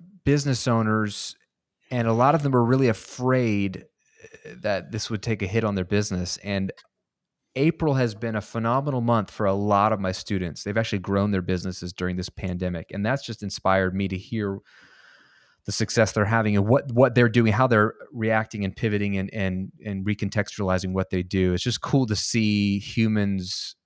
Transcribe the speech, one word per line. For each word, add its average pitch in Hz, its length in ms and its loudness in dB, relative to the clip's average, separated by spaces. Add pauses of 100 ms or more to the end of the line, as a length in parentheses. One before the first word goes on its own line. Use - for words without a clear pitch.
(240)
business 139 440 2
owners, 110 680 0 (540)
and 120 180 0
a 113 60 4
lot 127 220 4
of 147 80 -2
them 143 100 0
were 123 120 6
really 131 240 4
afraid, 110 960 0 (600)
uh, - 40 -18 (120)
that 101 300 -4
this 104 180 -6
would 107 120 -4
take 110 200 -4
a 98 60 -2
hit 110 160 0
on 104 120 0
their 92 100 -2
business. 95 580 -2
And 95 280 -2 (840)
April 151 400 0
has 120 200 0
been 113 200 -6
a 107 60 -2
phenomenal 123 600 -2
month 117 300 2
for 110 140 -2
a 95 80 4
lot 101 380 4
of 104 80 0
my 95 140 -2
students. 90 500 -4
They've 101 140 -4
actually 110 220 0
grown 98 320 0
their 95 100 2
businesses 90 520 -4
during 92 220 -4
this 90 140 -6
pandemic. 90 600 -6
And 101 140 -4
that's 131 200 -2
just 110 180 -10
inspired 95 500 0
me 98 140 0
to 92 100 -4
hear 98 420 -6 (1080)
the - 60 -6
success 110 420 0
they're 104 120 2
having 107 300 2
and 98 120 2
what, 131 260 2
what 123 200 4
they're 120 160 6
doing, 113 240 4
how 127 140 4
they're 110 260 4 (180)
reacting 110 540 -2
and 92 100 -4
pivoting 101 420 0
and, 95 160 -4
and, 95 380 -4 (140)
and 98 200 -6
recontextualizing 95 880 -2
what 92 160 -2
they 90 140 -2
do. 92 300 2
It's 87 100 -2
just - 180 -4
cool 135 260 2
to 107 80 -2
see 101 640 0
humans 101 960 -2 (100)